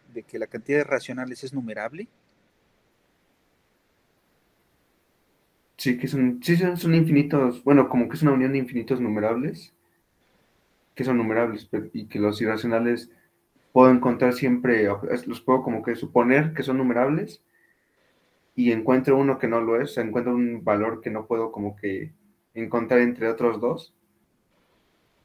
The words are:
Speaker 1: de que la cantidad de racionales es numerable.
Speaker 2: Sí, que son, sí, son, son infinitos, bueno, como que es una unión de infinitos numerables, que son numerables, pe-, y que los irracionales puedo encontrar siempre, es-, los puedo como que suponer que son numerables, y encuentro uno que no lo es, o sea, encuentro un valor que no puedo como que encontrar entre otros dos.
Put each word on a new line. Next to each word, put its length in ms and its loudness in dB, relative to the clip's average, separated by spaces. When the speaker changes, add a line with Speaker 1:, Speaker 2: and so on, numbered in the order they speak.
Speaker 1:
de 80 -14
que 160 -16
la 80 -8
cantidad 320 -2
de 60 0
racionales 600 -6
es 80 -12
numerable. 560 -10
Speaker 2:
Sí, 220 -2
que 100 -6
son, 340 0
sí, 140 2
son, 220 0
son 160 0
infinitos, 680 2
bueno, 260 6
como 200 0
que 80 -8
es 60 -4
una 100 6
unión 200 2
de 60 0
infinitos 420 -4
numerables, 760 -4
que 100 -4
son 140 0
numerables, 480 -2
pe-, 260 -8
y 140 -10
que 120 -10
los 220 0
irracionales 720 -2
puedo 180 10
encontrar 420 2
siempre, 560 0
es-, 160 -4
los 160 -10
puedo 200 2
como 200 -4
que 120 -4
suponer 600 2
que 80 -6
son 160 -2
numerables, 640 -2
y 180 2
encuentro 460 2
uno 200 2
que 100 -2
no 120 0
lo 180 0
es, 120 -4
o 40 -16
sea, 80 -2
encuentro 320 -4
un 300 -2
valor 380 -2
que 80 -8
no 160 -8
puedo 260 -4
como 240 -8
que 340 -8
encontrar 460 0
entre 280 0
otros 320 -2
dos. 320 -6